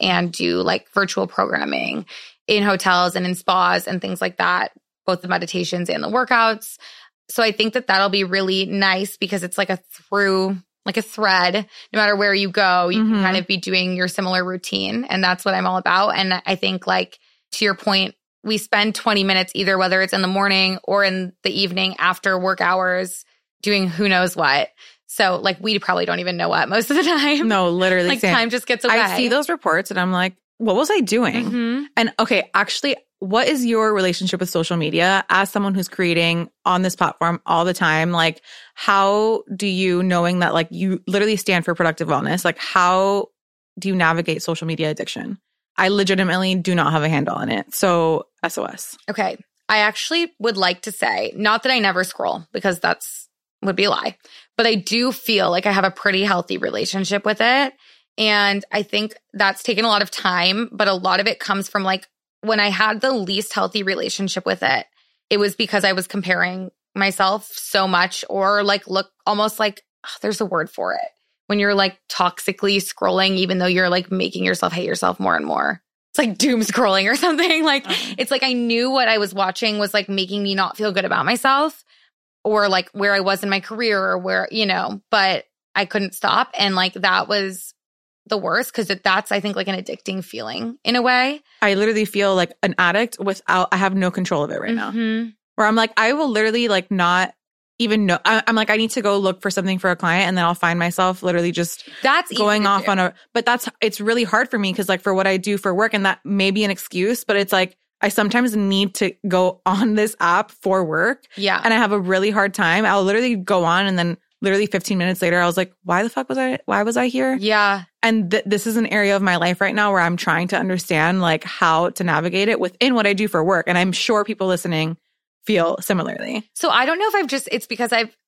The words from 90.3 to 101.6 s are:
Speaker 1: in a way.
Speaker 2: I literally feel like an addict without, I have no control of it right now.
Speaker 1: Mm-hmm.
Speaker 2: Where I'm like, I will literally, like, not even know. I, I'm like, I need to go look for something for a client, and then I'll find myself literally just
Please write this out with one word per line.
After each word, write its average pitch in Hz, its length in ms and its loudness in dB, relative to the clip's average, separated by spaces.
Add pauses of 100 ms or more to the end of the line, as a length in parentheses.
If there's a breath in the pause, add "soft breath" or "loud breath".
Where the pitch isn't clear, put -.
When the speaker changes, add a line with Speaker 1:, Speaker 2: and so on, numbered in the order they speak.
Speaker 1:
in 233 140 0
a 247 60 2
way. 254 400 0 (180 soft breath)
Speaker 2:
I 202 140 4
literally 214 320 2
feel 202 280 2
like 175 180 2 (100)
an 185 160 0
addict 196 420 2
without, 190 500 0
I 190 60 2
have 190 180 2
no 185 160 0
control 175 340 -2
of - 60 -4
it - 120 -6
right 226 120 -4
now. 220 180 -6
Speaker 1:
Mm-hmm. 226 360 -2 (280)
Speaker 2:
Where 214 100 2
I'm 214 80 2
like, 226 240 2
I 226 160 4
will 302 160 0
literally, 220 380 2
like, 185 220 0
not 180 440 2 (440)
even 214 280 0
know. 175 180 2
I, 226 220 2
I'm 226 80 2
like, 214 160 2
I 214 60 2
need 220 160 -2
to 247 100 -4
go 202 160 2
look 190 240 -2
for 196 80 -2
something 185 280 -2
for 185 120 0
a 175 60 0
client, 175 320 2
and 185 100 0
then 175 60 2
I'll 175 100 2
find 170 240 0
myself 185 440 0
literally 175 300 0
just 170 340 -4 (160)